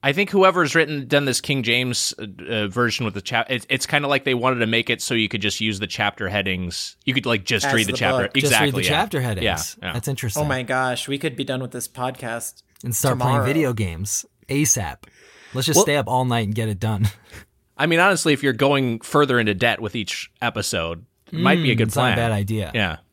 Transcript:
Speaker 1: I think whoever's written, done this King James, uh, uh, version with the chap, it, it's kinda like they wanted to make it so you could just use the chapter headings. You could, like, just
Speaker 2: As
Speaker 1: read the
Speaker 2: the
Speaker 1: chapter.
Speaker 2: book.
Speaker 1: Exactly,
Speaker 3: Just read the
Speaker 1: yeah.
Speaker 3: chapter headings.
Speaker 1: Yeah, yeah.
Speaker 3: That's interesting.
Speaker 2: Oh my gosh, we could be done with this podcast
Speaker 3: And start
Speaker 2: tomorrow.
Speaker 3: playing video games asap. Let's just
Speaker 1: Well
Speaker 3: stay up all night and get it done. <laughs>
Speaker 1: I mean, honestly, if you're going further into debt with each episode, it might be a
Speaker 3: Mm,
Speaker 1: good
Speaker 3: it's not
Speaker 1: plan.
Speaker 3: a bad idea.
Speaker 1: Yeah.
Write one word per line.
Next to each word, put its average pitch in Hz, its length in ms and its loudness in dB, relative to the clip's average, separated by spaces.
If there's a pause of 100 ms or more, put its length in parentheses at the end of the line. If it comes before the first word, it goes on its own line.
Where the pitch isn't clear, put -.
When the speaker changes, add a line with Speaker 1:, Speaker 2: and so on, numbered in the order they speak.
Speaker 1:
I 143 100 2
think 196 160 0
whoever's 185 460 4
written, 147 320 0
done 143 180 2
this 131 160 0
King 135 220 -2
James, 123 560 0
uh, 107 80 -10 (220)
uh, 107 180 -2
version 117 380 0
with 101 100 -4
the 98 60 -8
chap, 117 280 -2
it, 127 180 -4
it's 131 200 -2
kinda 147 200 0
like 139 160 0
they 135 120 0
wanted 123 240 0
to 113 80 2
make 113 220 0
it 117 120 0
so - 140 -4
you 110 120 2
could 104 140 -4
just 104 180 -2
use 107 200 -2
the 104 80 -4
chapter 104 420 -2
headings. 95 680 -4 (100)
You 131 100 -2
could, 123 100 -2
like, 113 180 0
just 117 220 -2
Speaker 2:
As 139 80 0
Speaker 1:
read 110 140 2
the 101 60 -4
Speaker 2:
the - 40 -4
Speaker 1:
chapter. 98 300 0
Speaker 2:
book. - 100 -2
Speaker 1:
Exactly, 135 40 2
Speaker 3:
Just 127 200 4
read 131 140 2
the 90 80 -2
Speaker 1:
yeah. 90 60 2 (120)
Speaker 3:
chapter 196 180 -2
headings. 113 240 -2 (380)
Speaker 1:
Yeah, 92 60 -8
yeah. 82 60 -4
Speaker 3:
That's 117 140 -4
interesting. 131 360 -4
Speaker 2:
Oh - 20 0
my 131 180 -2
gosh, 127 460 -2
we 139 80 -2
could 143 180 -4
be 143 80 -6
done 135 180 -4
with 123 100 -8
this 120 160 -8
podcast 123 760 -8 (220)
Speaker 3:
And 120 120 -4
start 127 240 0
Speaker 2:
tomorrow. 127 240 2
Speaker 3:
playing 113 40 0
video 139 260 2
games 95 520 -4 (220)
asap. 135 520 0 (540)
Let's 127 120 -2
just 156 120 4
Speaker 1:
Well 190 60 8
Speaker 3:
stay 147 140 4
up 139 100 0
all 127 180 2
night 117 200 0
and 104 100 -2
get 110 140 -2
it 101 100 -4
done. 107 300 0 (340)
<laughs> - 340 -20
Speaker 1:
I 143 100 2
mean, 165 120 4
honestly, 175 340 4
if 139 100 2
you're 139 100 4
going 131 480 2
further 139 380 4
into 107 160 2
debt 107 260 2
with 107 140 -6
each - 360 -6 (100)
episode, 87 640 -2 (260)
it 160 80 -8
might 147 220 4
be 139 100 2
a - 20 4
Speaker 3:
Mm, 113 60 2
Speaker 1:
good 113 80 4
Speaker 3:
it's 110 80 -4
not 143 80 2
Speaker 1:
plan. 120 100 2
Speaker 3:
a - 20 2
bad 117 160 0
idea. 101 420 -2
Speaker 1:
Yeah. 92 240 0 (140)